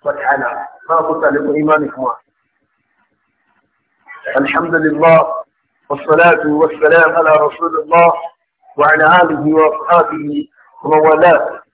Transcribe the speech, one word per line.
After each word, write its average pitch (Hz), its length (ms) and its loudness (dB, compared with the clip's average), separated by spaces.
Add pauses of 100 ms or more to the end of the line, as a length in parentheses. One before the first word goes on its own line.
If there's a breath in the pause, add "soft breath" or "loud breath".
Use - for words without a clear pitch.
wa 143 120 -6
ta'ala. 135 380 -4 (320)
Máa 160 200 -2
kó 156 120 -4
sàlékún 147 420 -2
ìmánì 151 320 -2
fún - 160 -12
wa. 123 100 -6 (2250)
الحمد 160 460 -4
لله، 156 440 2 (720)
والصلاة 156 560 2
والسلام 156 680 2
على 165 200 0
رسول 156 420 0
الله 165 380 2 (680)
وعلى 156 260 2 (120)
آله 151 360 0
وصحبه 156 960 -2 (300 soft breath)
ومن 156 200 0
والاه. 160 600 2 (140)